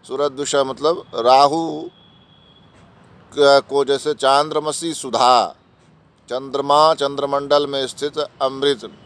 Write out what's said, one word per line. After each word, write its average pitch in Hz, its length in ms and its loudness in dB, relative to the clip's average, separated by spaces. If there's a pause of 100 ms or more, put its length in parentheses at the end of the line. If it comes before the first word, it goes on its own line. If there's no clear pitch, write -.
सुरद्विषः 139 560 -2
मतलब 135 420 -4 (100)
राहु 147 720 2 (1500)
क-, 139 320 6
को 139 160 0
जैसे 139 280 -2
चांद्रमसी 151 800 -2
सुधा, 120 640 0 (760)
चंद्रमा 139 640 0
चंद्रमंडल 143 760 -2
में 135 200 -6
स्थित 143 300 -8 (240)
अमृत 135 500 -4 (140)